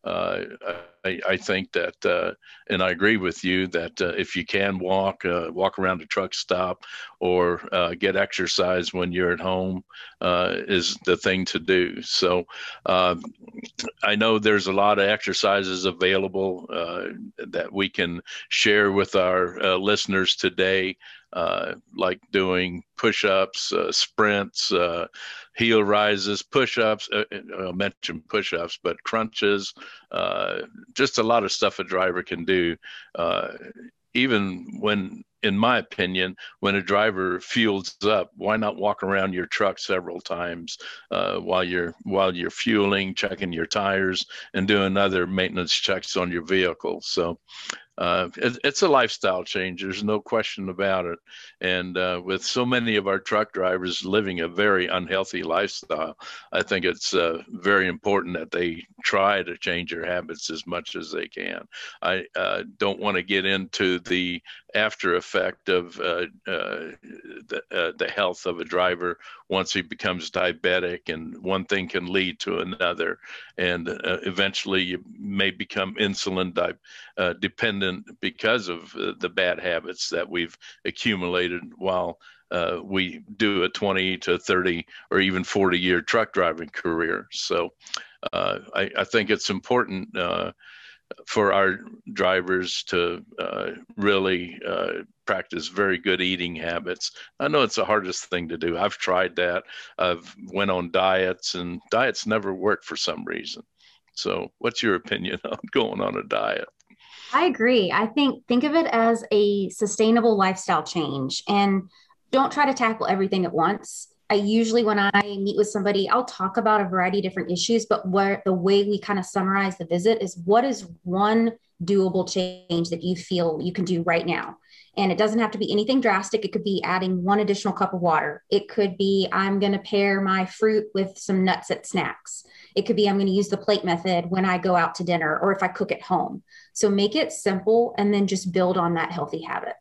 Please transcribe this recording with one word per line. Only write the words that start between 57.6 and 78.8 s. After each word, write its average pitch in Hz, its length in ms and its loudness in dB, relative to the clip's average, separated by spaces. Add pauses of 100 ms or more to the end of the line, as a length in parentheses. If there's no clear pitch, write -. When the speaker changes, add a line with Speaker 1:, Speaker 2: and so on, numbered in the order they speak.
Speaker 1:
important 87 480 0
that 80 140 -6
they 85 340 -2 (180)
try 98 420 4
to 87 120 -8
change 87 360 -4
their 82 120 -6
habits 85 460 -6
as 80 160 -8
much 87 280 -8
as 82 160 -10
they 82 160 -6
can. 50 400 -8 (360)
I, 92 240 0 (100)
uh, 92 280 0 (120)
don't 101 240 0
wanna 95 220 0
get 95 240 0
into 95 540 0
the 90 420 -2 (320)
after 107 400 0
effect 92 560 -2
of, 87 280 -2
uh, 87 280 -2 (200)
uh, 80 460 -6 (560)
the, - 220 -6
uh, 85 260 -2
the 87 180 -2
health 92 300 -2
of 87 160 -6
a 80 40 -6
driver 90 540 0 (300)
once 95 240 0
he 98 80 0
becomes 87 500 -6
diabetic, 90 800 0
and 80 340 -10
one 92 220 -2
thing 92 240 -2
can 90 240 -4
lead 92 280 0
to 92 180 -4
another. 87 600 -2 (380)
And, 87 320 0
uh, 90 360 -4
eventually 95 580 0
you 90 200 -4 (160)
may 98 320 0
become 95 440 -4
insulin 95 580 -2
di-, 87 220 -2 (420)
uh, 90 180 0
dependent 101 520 -2 (340)
because 110 480 -2
of, 85 280 -10